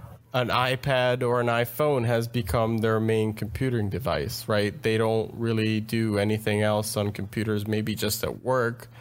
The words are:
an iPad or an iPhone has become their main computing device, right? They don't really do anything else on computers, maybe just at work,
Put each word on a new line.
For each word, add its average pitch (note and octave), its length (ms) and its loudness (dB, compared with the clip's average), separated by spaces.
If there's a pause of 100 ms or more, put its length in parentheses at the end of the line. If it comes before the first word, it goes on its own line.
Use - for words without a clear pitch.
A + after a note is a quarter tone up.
(340)
an B2 140 2
iPad B2+ 760 2
or B2 140 2
an A#2+ 60 2
iPhone A#2+ 580 2
has A#2 240 2
become A2+ 500 0
their A2 220 2
main A2 320 2
computing A2 560 -2
device, D#2+ 580 -2
right? G#2 360 0
They A2 160 2
don't A2+ 360 0
really A2 460 0
do A2 380 0
anything G#2 420 2
else G#2+ 380 0
on G#2 140 0
computers, G#2 540 -4
maybe G#2+ 280 -2
just - 280 -2
at B1+ 220 -6
work, A#2 440 -2 (120)